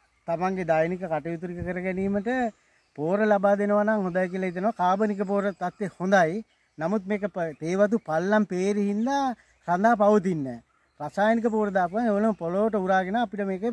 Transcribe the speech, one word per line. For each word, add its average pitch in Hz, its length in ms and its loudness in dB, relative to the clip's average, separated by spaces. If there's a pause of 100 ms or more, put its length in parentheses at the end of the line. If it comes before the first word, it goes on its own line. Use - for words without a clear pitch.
(280)
තමන්ගේ 185 360 -2
දෛනික 165 360 0
කටයුතු 165 460 -6
ටික 175 160 -8
කර 180 180 -6
ගැනීමට 190 480 -2 (720)
පෝර 165 220 0
ලබා 202 360 4
දෙනවා 208 280 2
නම් 214 180 2
හොඳයි 185 260 -2
කියලා 185 200 -4
හිතෙනවා. 185 240 -2
කාබනික 196 500 0
පෝර 196 260 -2
තත්ත්වය 180 420 -6
හොඳයි. 190 540 2 (340)
නමුත් 190 260 -2
මේක 196 180 -4
ප-, 175 340 -4
තේ 165 200 -4
වතු 208 220 4
පල්ලම් 190 480 2
පේරි 202 360 0
හින්දා 226 400 0 (460)
රඳා 196 280 4
පවතින්නේ 185 600 2
නැහැ. 117 60 -18 (380)
රසායනික 214 460 0
පෝර 214 240 0
දාපුවම 190 360 0
ඒවලම 214 280 2
පොළොවට 190 420 -2
උරාගෙන 190 400 0
අපිට 208 300 -2
මේකේ 196 260 -4